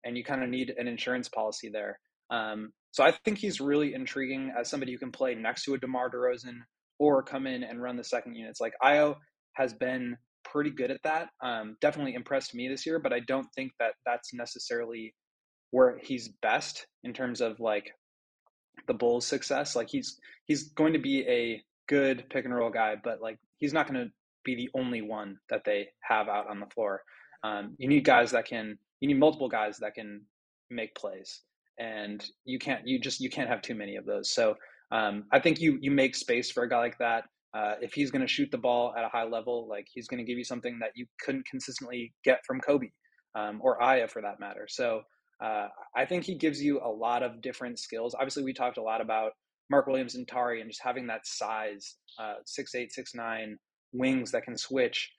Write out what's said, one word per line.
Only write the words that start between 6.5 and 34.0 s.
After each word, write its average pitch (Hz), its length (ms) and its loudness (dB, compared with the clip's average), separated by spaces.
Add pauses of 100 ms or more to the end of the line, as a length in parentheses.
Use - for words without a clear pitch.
or 147 240 8
come 135 240 -4
in 127 180 -2
and 120 200 -8
run 123 140 -4
the 120 60 -6
second 120 300 -4
units. 113 260 -12
Like, 113 140 -2 (100)
Ayo 147 340 6 (360)
has 127 220 0
been 127 420 -4 (260)
pretty 147 280 0
good 127 180 -2
at - 140 -6
that. 160 260 0 (140)
Um, 113 380 -4
definitely 147 340 2
impressed 127 400 -4
me 123 120 -4
this 135 160 -6
year, 160 140 0
but 139 160 0
I 120 60 0
don't 131 340 -2
think 131 260 -8
that 110 140 2 (140)
that's 120 260 -4
necessarily 117 800 -6 (580)
where 127 300 8
he's 117 280 -6 (120)
best - 460 0 (160)
in 120 100 -8
terms 123 280 -4
of, 113 180 -2
like, 107 320 0 (960)
the 123 60 0
Bulls' 120 340 2
success. 143 480 0
Like, 117 140 0
he's, - 280 -4 (280)
he's 147 240 0
going 160 240 4
to 151 60 4
be 135 280 0
a 117 340 0 (280)
good 135 400 4
pick 131 160 -2
and 123 100 -4
roll 117 140 2
guy, 110 340 2
but, 110 180 -4
like, 110 160 -8 (200)
he's 143 160 0
not 151 120 4
gonna 131 220 -4 (380)
be 127 100 -2
the 123 180 -4
only 123 280 -2
one 104 360 -6 (120)
that 110 160 -2
they 101 220 2 (140)
have 110 280 2
out 104 200 -2
on 101 120 -8
the 101 60 -8
floor. 101 360 -4 (400)
Um, 104 340 -4
you 131 120 -2
need 143 160 8
guys 120 260 8
that 113 140 4
can, 107 320 -6 (240)
you 135 80 2
need 139 100 6
multiple 151 300 6
guys 107 300 0
that 104 160 -6
can 104 260 -12 (480)
make 117 260 -8
plays, - 460 -10 (360)
and 107 480 -8 (200)
you 127 120 -4
can't, 123 300 -4
you 127 120 2
just, 127 200 -4
you 127 100 -4
can't 127 200 -4
have 113 120 -2
too 120 140 -8
many 101 220 -8
of 101 80 -10